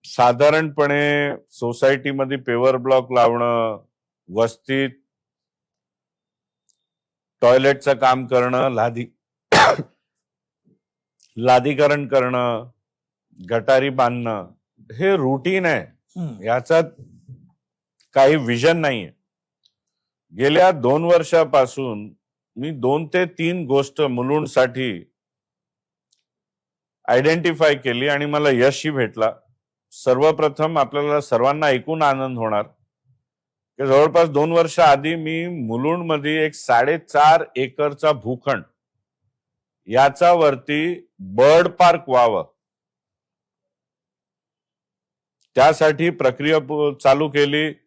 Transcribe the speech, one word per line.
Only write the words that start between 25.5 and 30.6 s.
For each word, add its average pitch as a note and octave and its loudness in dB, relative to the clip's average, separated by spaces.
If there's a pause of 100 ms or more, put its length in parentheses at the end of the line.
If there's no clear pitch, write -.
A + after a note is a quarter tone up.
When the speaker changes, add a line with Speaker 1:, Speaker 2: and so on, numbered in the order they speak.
Speaker 1:
आयडेंटिफाय D#3 0
केली B2+ -4
आणि C#3+ -4
मला D3 0
यशही C#3 0
भेटला. A2+ -2 (600)
सर्वप्रथम D#3 0